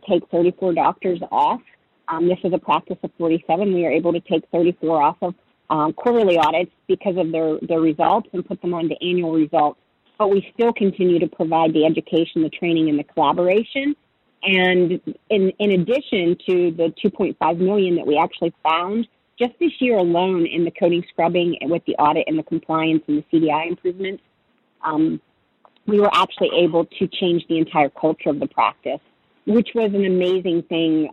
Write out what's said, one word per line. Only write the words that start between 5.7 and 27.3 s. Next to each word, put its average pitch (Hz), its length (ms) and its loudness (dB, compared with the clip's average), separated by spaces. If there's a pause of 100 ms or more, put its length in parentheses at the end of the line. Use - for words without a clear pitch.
quarterly 214 460 2
audits 160 340 0 (160)
because 185 300 -2
of 165 160 -2
their, 160 260 -2
their 165 220 -2
results 165 500 0
and - 160 -8
put - 140 -10
them 175 120 -4
on 170 140 -4
to 147 80 -4 (100)
annual 180 280 -2
results. 151 440 0 (400)
But 202 140 2
we 196 240 0
still 233 180 2
continue 180 460 2
to 175 80 -2
provide 160 460 0
the 156 120 4
education, 160 560 0
the 156 80 0
training, 165 400 0
and 147 80 0
the 147 60 -4
collaboration. 185 920 0 (460)
And 180 580 2 (300)
in, 190 300 2
in 208 120 0
addition 185 640 0 (120)
to 175 240 2
the 165 280 -2
two 202 120 0
point - 260 -4
five 170 200 0
million 185 400 2
that - 100 -4
we 147 100 2
actually 170 340 -2 (120)
found 180 440 -2 (300)
just 240 220 -2
this 339 200 0
year 247 180 2
alone 175 500 2
in 170 180 -2
the 170 60 -4
coding 175 380 0
scrubbing 170 520 0
and 135 80 -6
with 170 160 -2
the - 100 -2
audit 151 320 2
and 156 120 -2
the 156 40 -6
compliance 160 640 -2
and 147 120 0
the 151 100 -12
C 165 120 4
D 156 100 2
I 156 140 -2
improvements, 185 580 -6 (600)
um, 156 380 0 (640)
we 208 140 2
were 202 140 4
actually 185 360 0 (140)
able 170 220 2
to - 220 -4
change 175 400 -2